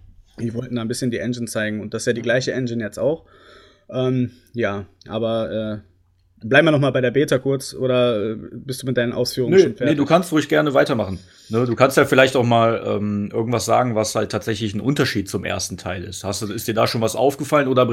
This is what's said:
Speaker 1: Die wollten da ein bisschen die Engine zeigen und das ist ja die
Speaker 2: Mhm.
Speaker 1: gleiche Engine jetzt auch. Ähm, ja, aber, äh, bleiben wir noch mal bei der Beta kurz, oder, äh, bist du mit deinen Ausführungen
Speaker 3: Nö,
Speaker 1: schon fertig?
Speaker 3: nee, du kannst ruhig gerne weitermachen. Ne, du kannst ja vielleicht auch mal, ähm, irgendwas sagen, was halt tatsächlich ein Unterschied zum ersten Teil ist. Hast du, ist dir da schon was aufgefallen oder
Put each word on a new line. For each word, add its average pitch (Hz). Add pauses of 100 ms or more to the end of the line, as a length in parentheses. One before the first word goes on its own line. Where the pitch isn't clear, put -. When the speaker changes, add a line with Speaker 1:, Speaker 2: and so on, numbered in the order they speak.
(400)
Speaker 1:
Die 113
wollten 123
da 117
ein 113
bisschen 123
die 113
Engine 120
zeigen 107
und 104
das 110
ist -
ja 123
die 117
Speaker 2:
Mhm. 110
Speaker 1:
gleiche 127
Engine 117
jetzt 104
auch. 139 (680)
Ähm, 127 (220)
ja, 101 (240)
aber, 110
äh, -
bleiben 143
wir 160
noch 147
mal 139
bei 131
der 123
Beta 127
kurz, 135
oder, 123
äh, 110 (160)
bist 127
du 127
mit 127
deinen 120
Ausführungen 123
Speaker 3:
Nö, 190
Speaker 1:
schon 127
fertig? 151
Speaker 3:
nee, -
du 143
kannst 170
ruhig 156
gerne 151
weitermachen. 107 (300)
Ne, 117
du 120
kannst 131
ja 143
vielleicht 135
auch 120
mal, 117
ähm, 104
irgendwas 113
sagen, 117
was 107
halt 107
tatsächlich 107
ein 104
Unterschied 120
zum 92
ersten 92
Teil 90
ist. 98
Hast 98
du, 104
ist 113
dir 113
da 110
schon 120
was 110
aufgefallen 143
oder 127